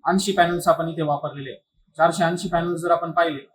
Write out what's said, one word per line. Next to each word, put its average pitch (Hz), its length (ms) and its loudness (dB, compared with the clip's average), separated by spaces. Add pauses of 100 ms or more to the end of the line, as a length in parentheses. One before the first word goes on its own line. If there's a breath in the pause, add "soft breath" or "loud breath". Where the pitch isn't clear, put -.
ऐंशी 190 240 2
पॅनल्स 175 360 2
आपण 165 220 2
इथे 160 120 -6
वापरलेले 143 480 -4
आहेत. - 480 -20
चारशे 165 260 2
ऐंशी 175 240 -2
पॅनल्स 170 340 -2
जर 175 100 0
आपण 160 200 0
पाहिले 160 280 0 (160)